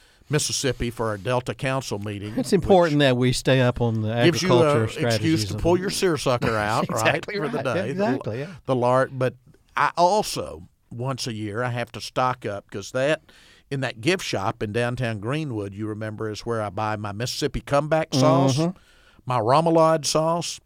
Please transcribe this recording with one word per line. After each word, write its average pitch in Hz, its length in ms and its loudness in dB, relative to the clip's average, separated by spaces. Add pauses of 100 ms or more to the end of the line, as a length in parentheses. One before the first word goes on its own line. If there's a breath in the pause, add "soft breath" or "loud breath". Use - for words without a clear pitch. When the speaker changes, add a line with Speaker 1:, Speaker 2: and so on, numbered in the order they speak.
(280 soft breath)
Speaker 1:
Mississippi 127 600 -2
for 113 160 -4
our 107 100 -2
Delta 123 380 -2
Council 131 440 -4
meeting, 104 380 -8
Speaker 2:
It's 262 160 0
important 175 460 6
Speaker 1:
which 143 80 6
Speaker 2:
that 127 100 4
we 127 160 2
stay 131 300 4
up 123 180 2
on 113 220 0
the 107 100 -2 (120)
Speaker 1:
gives 165 180 4
you 185 60 0
Speaker 2:
agriculture 147 360 4
Speaker 1:
a 107 60 -2
Speaker 2:
strategies 120 240 0
Speaker 1:
excuse 110 340 0
to 151 60 -4
Speaker 2:
of - 80 -4
Speaker 1:
pull 175 160 4
your 190 120 -2
seersucker 131 680 0
Speaker 2:
<laughs> - 0 -
Speaker 1:
out, 107 280 0
Speaker 2:
Exactly 143 540 -2
Speaker 1:
right, 151 120 -4
for 147 60 -4
the - 80 -4
Speaker 2:
right. 123 100 -2
Speaker 1:
day. 117 180 -2
Speaker 2:
Exactly, 185 480 -4
yeah. 156 80 -8 (180)
Speaker 1:
The 135 100 0
lar-, 123 340 2
but 131 260 -2 (380)
I 135 220 2
also, 139 720 0 (220)
once 123 360 -6
a 123 60 -6
year, 107 300 -6
I 123 80 -2
have 120 220 -6
to 110 100 -10
stock 127 420 -2
up 101 260 -8
'cause 98 220 -10
that, 139 300 0 (480 soft breath)
in 139 100 -4
that 113 220 -8
gift 170 220 0
shop 107 380 -4
in 107 100 -6
downtown 120 480 -2
Greenwood, 113 520 -6
you 104 140 -8
remember, 107 440 -8
is 104 100 -8
where 113 200 -4
I 104 80 -4
buy 107 280 -4
my 104 160 -8
Mississippi 120 500 -4
comeback 151 500 0
sauce, 139 460 4
Speaker 2:
Mm-hmm. 165 200 -2 (460 soft breath)
Speaker 1:
my 127 160 0
Remoulade 160 640 4
sauce, 160 600 -2